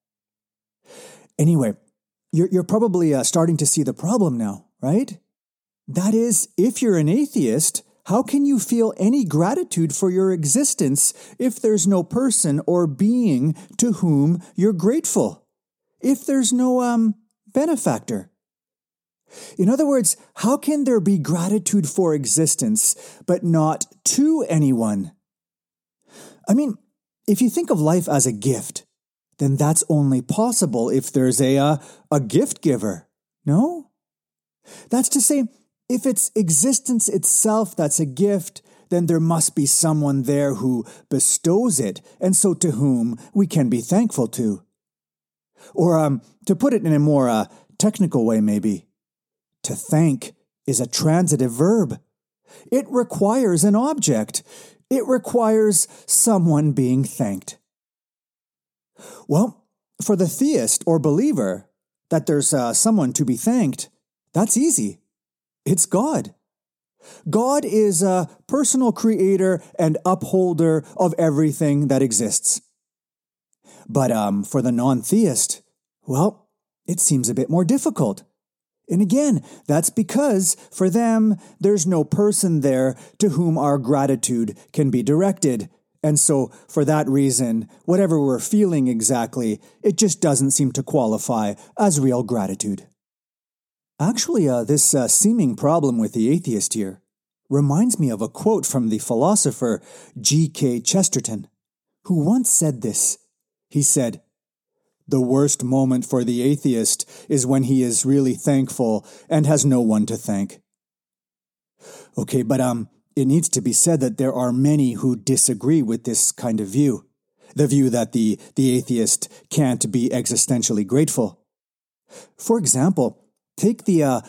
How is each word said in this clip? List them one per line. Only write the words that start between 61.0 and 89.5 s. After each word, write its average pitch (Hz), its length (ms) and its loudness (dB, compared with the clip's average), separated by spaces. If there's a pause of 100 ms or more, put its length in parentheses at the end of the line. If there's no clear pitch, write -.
believer 147 680 0 (420)
that - 160 -2
there's, 147 280 0
uh, 120 180 -2
someone 180 420 0
to 156 100 0
be 123 120 -2
thanked, 220 520 -2 (440)
that's 208 240 0
easy. 180 440 -2 (640)
It's 170 220 0
God. 214 480 -2 (920)
God 254 360 0
is 202 380 2
a 185 260 0 (180)
personal 262 460 0
creator 190 680 0 (160)
and 160 280 0
upholder 170 800 0 (120)
of 175 220 0
everything 147 680 0
that 135 140 2
exists. 113 600 -2 (1300)
But, 120 240 0
um, 101 320 -2
for 127 180 -2
the 123 80 -2
non-theist, 127 920 0 (440)
well, 170 420 -2 (380)
it 175 140 -6
seems 127 280 0
a 123 60 -2
bit 139 160 -2
more 175 140 2
difficult. 175 580 -2 (640)
And 180 140 0
again, 220 400 2 (240)
that's 156 240 0
because, 220 640 0 (140)
for 185 180 0
them, 226 500 2 (200)
there's 196 300 0
no 165 160 2
person 202 560 0
there 131 340 0 (240)
to 208 120 2
whom 160 280 0
our 143 200 0
gratitude 127 800 -2 (160)
can 143 180 0
be 117 120 0
directed. 151 680 0 (340)
And 151 140 2
so, 135 320 0 (180)
for 147 160 0
that 151 240 0
reason, 127 600 0 (160)
whatever 170 360 2
we're 131 200 0
feeling 175 480 0
exactly, 117 720 -2 (240)